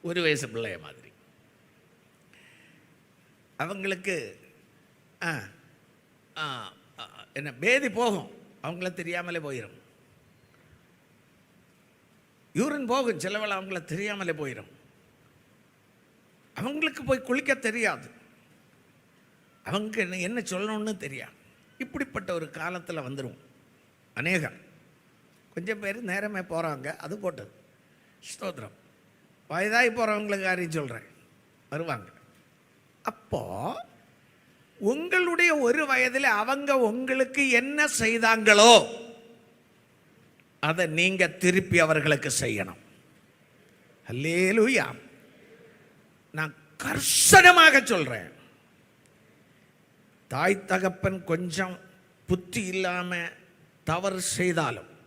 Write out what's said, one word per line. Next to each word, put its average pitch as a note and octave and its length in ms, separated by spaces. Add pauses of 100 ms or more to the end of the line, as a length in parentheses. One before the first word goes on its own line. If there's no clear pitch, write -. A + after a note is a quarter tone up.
ஒரு F3 180
வயசு D3 260
பிள்ளைய A2 320
மாதிரி. D2 300 (2500)
அவங்களுக்கு, F#3+ 560 (1040)
ஆ, E3+ 100 (1040)
ஆ, D#3 100 (540)
ஆ, A#2+ 40 (300)
என்ன, C#3+ 200
பேதி A#3 360
போகும், G3+ 400 (340)
அவங்கள F3 300
தெரியாமலே F3 460
போயிடும். B2+ 380 (2750)
யூரின் C4+ 360
போகும், A#3+ 320
சிலவளை G#3 320
அவங்கள F#3+ 280
தெரியாமலே G3 500
போயிடும். C3 380 (1800)
அவங்களுக்கு D4 480
போய் C4 240
குளிக்க C#4 280
தெரியாது, G#3+ 520 (1600)
அவங்க G#3+ 360
என்ன, F#3 180
என்ன G#3+ 200 (120)
சொல்லணும்னு G#3+ 460
தெரியாது. C3+ 380 (440)
இப்படிப்பட்ட B3+ 540
ஒரு D#3+ 200
காலத்துல E3 520
வந்துரும் C3 320 (800)
அநேகர். D#3+ 420 (920)
கொஞ்சம் G3+ 320
பேர் G3+ 160 (100)
நேரமே G3+ 360
போறாங்க, D#3 420 (100)
அது E3 200
போட்டது. D3 340 (720)
ஸ்தோத்திரம். C#3 520 (720)
வயதாகி G#3+ 420
போறவங்களுக்கு G#3 560
காரியம் F3 300
சொல்றேன், B2 300 (640)
வருவாங்க. D#3 380 (960)
அப்போ - 360 (1400)
உங்களுடைய E4+ 720 (140)
ஒரு D4 200
வயதுல B3+ 420 (140)
அவங்க C#4 300 (160)
உங்களுக்கு C4 640
என்ன C#4 360 (120)
செய்தாங்களோ, A3+ 760 (1900)
அதை E3 220 (140)
நீங்க F#3 240 (200)
திருப்பி F3+ 360
அவர்களுக்கு D3+ 500 (100)
செய்யணும். G2+ 420 (1300)
அல்லேலூயா. F#3 800 (1500)
நான் D#3 200 (260)
கர்சனமாக E4 1040
சொல்றேன், B2+ 480 (2000)
தாய் E3+ 240 (100)
தகப்பன் F#3 580
கொஞ்சம் F3+ 520 (540)
புத்தி F3+ 360
இல்லாம F3+ 540 (680)
தவறு F#3 340 (160)
செய்தாலும் D#3+ 520 (180)